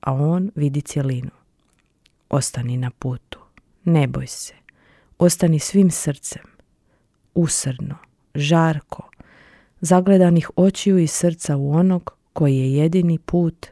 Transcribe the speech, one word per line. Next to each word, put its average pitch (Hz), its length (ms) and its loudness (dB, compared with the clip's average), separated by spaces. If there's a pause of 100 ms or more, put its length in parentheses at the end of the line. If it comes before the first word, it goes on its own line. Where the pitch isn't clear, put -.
a 135 120 -4
on 165 420 0
vidi 147 260 -2
cjelinu. 131 500 -6 (960)
Ostani 123 480 -4
na 127 140 -4
putu, - 500 -10 (440)
ne 160 220 4
boj 131 200 -6
se. - 280 -14 (640)
Ostani 170 400 2
svim 190 320 2
srcem, - 520 -8 (920)
usrdno, 139 640 -4 (380)
žarko, 156 760 -2 (720)
zagledanih 180 760 4
očiju 190 420 2
i 165 80 2
srca 165 500 -2
u 139 160 -2
onog 180 440 0 (160)
koji 139 260 0
je 131 160 0
jedini 165 440 2
put 170 540 -4